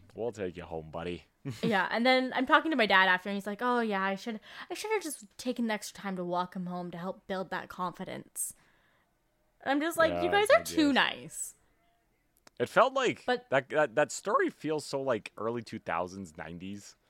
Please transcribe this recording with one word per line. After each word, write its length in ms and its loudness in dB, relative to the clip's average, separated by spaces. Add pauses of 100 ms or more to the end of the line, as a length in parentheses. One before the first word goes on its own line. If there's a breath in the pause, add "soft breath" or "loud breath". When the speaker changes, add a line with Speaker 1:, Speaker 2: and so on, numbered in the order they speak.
(160 loud breath)
Speaker 1:
We'll 160 -4
take 260 -6
you 60 -10
home, 280 -10
buddy. 380 -6
<laughs> 320 -10
Speaker 2:
Yeah, 300 2
and 120 2
then 320 4
I'm 120 0
talking 240 6
to 60 0
my 100 6
dad 200 8
after, 220 2
and 80 -2
he's 80 -8
like, 160 -6
"Oh, 180 2
yeah, 220 0
I 140 0
should, 240 -8 (320 loud breath)
I 20 -8
should 200 -6
have 100 0
just 220 -8 (120)
taken 300 -2
the 80 0
extra 260 -10
time 140 -4
to 80 -4
walk 320 -2
him 100 -6
home 240 -6
to 80 -10
help 300 -10
build 240 -4
that 180 -6
confidence." 840 -8 (1080)
And 100 -2
I'm 80 2
just 160 0
like, 160 4
Speaker 1:
Yeah, 120 0
Speaker 2:
"You 80 2
guys 240 4
Speaker 1:
I 60 6
Speaker 2:
are 20 -8
too 280 2
Speaker 1:
guess. 40 2
Speaker 2:
nice." 600 0 (1040)
Speaker 1:
It 100 0
felt 260 4
like 320 0
Speaker 2:
But 240 0
Speaker 1:
that, 180 2
that, 260 2
that 160 2
story 380 0
feels 380 -4
so, 140 -4
like, 360 -2
early 240 -4
two 160 -10
thousands, 580 -4
nineties. 600 -12 (140)